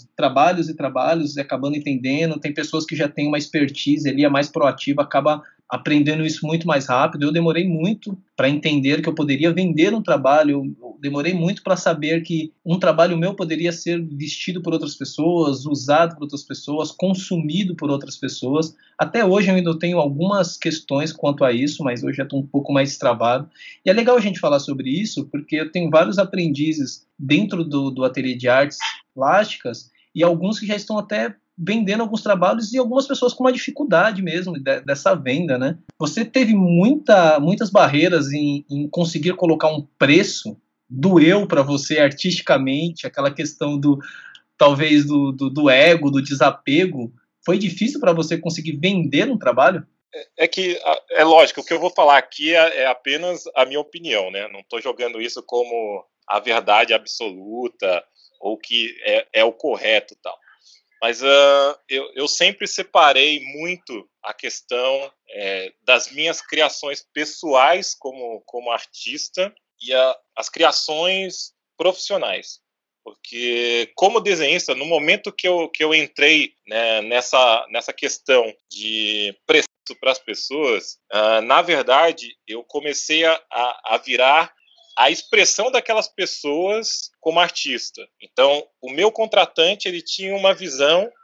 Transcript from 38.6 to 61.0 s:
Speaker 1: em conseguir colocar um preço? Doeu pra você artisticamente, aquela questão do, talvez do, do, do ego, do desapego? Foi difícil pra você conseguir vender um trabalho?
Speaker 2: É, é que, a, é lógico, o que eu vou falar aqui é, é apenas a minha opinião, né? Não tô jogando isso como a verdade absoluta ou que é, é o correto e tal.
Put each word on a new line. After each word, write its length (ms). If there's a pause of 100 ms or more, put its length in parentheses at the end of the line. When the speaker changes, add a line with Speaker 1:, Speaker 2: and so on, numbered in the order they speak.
Speaker 1:
em 180
conseguir 480
colocar 340
um 120 (160)
preço? 580 (320)
Doeu 600
pra 160
você 360
artisticamente, 1080
aquela 260
questão 440
do, 200 (600)
talvez 480
do, 260
do, 180
do 200
ego, 420
do 100
desapego? 920 (320)
Foi 140
difícil 420
pra 140
você 240
conseguir 400
vender 500
um 100
trabalho? 480 (280)
Speaker 2:
É, 320
é 20
que, 360
a, 180 (100)
é 120
lógico, 380
o 40
que 80
eu 60
vou 100
falar 300
aqui 340
é, 300
é 20
apenas 580 (120)
a 100
minha 140
opinião, 500
né? 200
Não 200
tô 100
jogando 400
isso 220
como 640 (240)
a 100
verdade 540
absoluta 1120 (360)
ou 180
que 460
é, 300
é 100
o 80
correto 600
e 40
tal. 200 (640)